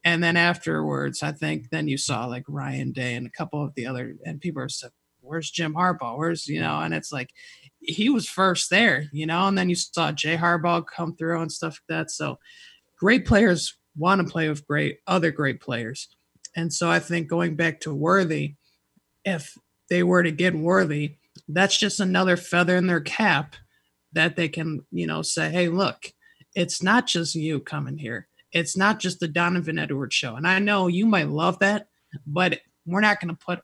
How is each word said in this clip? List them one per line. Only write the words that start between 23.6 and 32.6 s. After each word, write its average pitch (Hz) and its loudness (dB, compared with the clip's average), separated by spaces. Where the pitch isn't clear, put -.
that 160 2
they 165 0
can, 156 -6
you 175 -4
know, 156 -2
say, 156 -2
"Hey, 175 2
look, - -2
it's 175 -2
not 208 4
just 170 -2
you 156 -2
coming 143 -8
here. 117 -10
It's 165 -2
not 202 2
just 180 -4
the 170 -2
Donovan 170 0
Edwards 143 -4
show." 117 -2
And 156 -4
I 185 4
know 202 2
you 180 2
might 185 4
love 160 0
that, 202 2
but 160 0